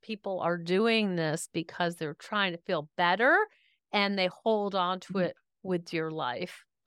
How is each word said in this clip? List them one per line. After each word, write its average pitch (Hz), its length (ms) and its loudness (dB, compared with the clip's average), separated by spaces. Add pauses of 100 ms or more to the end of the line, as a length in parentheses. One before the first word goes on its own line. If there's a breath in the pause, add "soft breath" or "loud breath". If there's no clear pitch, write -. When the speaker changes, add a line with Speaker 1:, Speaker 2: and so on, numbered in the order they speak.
Speaker 1:
people 202 400 -8
are 175 160 0
doing 196 580 2
this 160 380 -2
because 170 420 -4
they're 151 200 -6
trying 196 360 -2
to 165 140 -8
feel 156 320 -2
better, 202 400 4 (560 soft breath)
and 202 240 2
they 185 100 2 (160)
hold 208 320 2
on 185 260 0
to - 120 -14
Speaker 2:
Mm-hmm. 196 140 0
Speaker 1:
it - 80 -6 (280)
with 180 220 -2
dear 160 260 -2
life. 147 540 -6 (220)